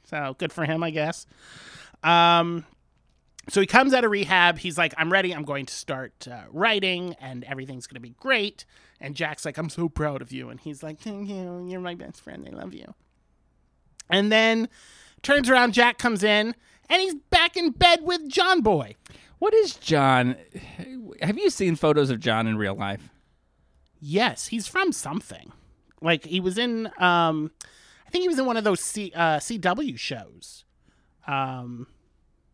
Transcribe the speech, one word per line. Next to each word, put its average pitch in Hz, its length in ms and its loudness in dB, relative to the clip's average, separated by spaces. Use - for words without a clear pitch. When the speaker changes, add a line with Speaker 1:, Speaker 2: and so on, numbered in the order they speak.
Speaker 1:
So 143 320 -8
good 165 160 -4
for 165 120 -4
him, 160 180 -2
I 165 80 -2
guess. 156 340 -4
Um, 170 600 6
so 202 120 2
he 190 60 2
comes 262 260 6
out 247 100 4
of 220 80 2
rehab. 175 460 4
He's 165 200 -6
like, 165 200 2
"I'm 160 140 0
ready. 185 220 2
I'm 151 100 -8
going 139 240 -6
to - 60 -12
start, - 540 -10
uh, 120 240 -16
writing, 185 680 0
and 131 220 -12
everything's 131 440 -12
gonna 131 120 -18
be 120 200 -18
great." 220 460 -2
And 143 160 -12
Jack's 151 300 -6
like, 147 120 -8
"I'm 160 120 -6
so 170 200 -4
proud 147 320 -4
of 127 100 -18
you." 127 180 -12
And 120 100 -16
he's 147 240 -14
like, 156 160 -14
"Thank 202 300 -10
you. 180 380 -10
You're 185 120 -8
my 180 160 -8
best - 260 -16
friend. - 300 -18
I - 40 -16
love - 180 -14
you." - 200 -18
And 202 220 2
then 226 380 4
turns 277 260 2
around, 247 240 6
Jack 240 240 4
comes 220 260 -2
in, 214 300 2
and 370 120 2
he's 381 140 -2
back 349 260 2
in 339 140 0
bed 349 320 6
with 330 260 -4
John 359 320 2
Boy. 147 340 0
Speaker 2:
What 427 140 2
is 440 220 4
John? 131 600 4
Have 196 160 0
you 392 120 2
seen 180 260 2
photos 147 360 4
of 113 80 -2
John 113 280 0
in 110 100 0
real 98 180 -2
life? 101 340 -8
Speaker 1:
Yes, 170 480 -2
he's 226 200 -8
from 370 240 0
something. - 600 -10
Like, 165 240 0
he 185 140 -4
was 185 200 -2
in, 226 280 -2
um, 165 520 2
I - 60 -20
think 359 100 0
he 359 60 0
was 330 100 0
in 269 80 0
one 240 120 0
of 220 60 0
those 202 160 2
C-, 202 360 -8
uh, 160 240 2
C 226 180 -8
W 185 400 -2
shows. - 640 -14
Um, 131 600 -6